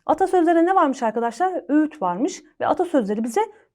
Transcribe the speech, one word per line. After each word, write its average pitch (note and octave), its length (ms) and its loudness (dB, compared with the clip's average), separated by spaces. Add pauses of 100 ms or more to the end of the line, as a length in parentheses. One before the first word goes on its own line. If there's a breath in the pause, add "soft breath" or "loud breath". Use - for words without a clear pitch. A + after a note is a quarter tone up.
Atasözlerine E4+ 600 2
ne F#4+ 100 2
varmış D4+ 280 2
arkadaşlar? A#3 640 -2
Öğüt D4+ 340 0
varmış F#3+ 420 -4 (180 soft breath)
ve - 60 -2
atasözleri A#3 560 0
bize B3 180 -2 (340 soft breath)